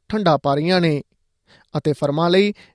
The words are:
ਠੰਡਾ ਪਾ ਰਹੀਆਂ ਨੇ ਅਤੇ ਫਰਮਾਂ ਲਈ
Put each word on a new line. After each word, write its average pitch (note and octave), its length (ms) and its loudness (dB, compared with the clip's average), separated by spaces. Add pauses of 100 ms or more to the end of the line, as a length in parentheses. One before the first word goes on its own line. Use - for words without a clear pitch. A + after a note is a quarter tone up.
ਠੰਡਾ F#3 280 0
ਪਾ C#3 180 -2
ਰਹੀਆਂ F3 260 0
ਨੇ D3+ 200 0 (760)
ਅਤੇ D3 160 0
ਫਰਮਾਂ D3+ 360 -2
ਲਈ G3+ 240 2 (220)